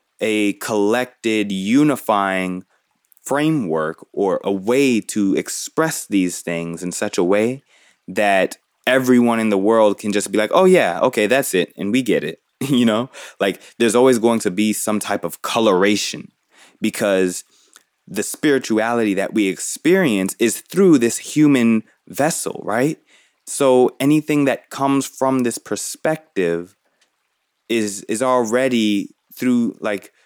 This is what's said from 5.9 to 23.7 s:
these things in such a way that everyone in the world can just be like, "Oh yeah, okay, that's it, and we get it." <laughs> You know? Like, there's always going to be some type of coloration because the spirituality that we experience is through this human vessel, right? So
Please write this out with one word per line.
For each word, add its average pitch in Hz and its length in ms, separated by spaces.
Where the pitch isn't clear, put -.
these 92 360
things 85 400
in 90 100
such - 260
a 95 60
way 107 380
that 98 500
everyone 123 540
in 110 100
the 101 80
world 107 400
can 107 160
just 101 180
be 98 60
like, 107 160
"Oh 185 120
yeah, 123 360
okay, 113 260
that's 131 260
it, 90 240
and 101 140
we 131 100
get 90 220
it." 82 180
<laughs> 135 80
You 123 180
know? 117 240
Like, 98 220
there's 113 160
always 127 240
going 113 220
to 104 100
be 104 240
some 107 260
type - 240
of - 200
coloration 101 880
because 95 640
the 92 160
spirituality 117 920
that 95 180
we 107 140
experience 113 920
is 117 220
through 180 360
this 117 200
human 123 640
vessel, - 560
right? 123 340
So 127 540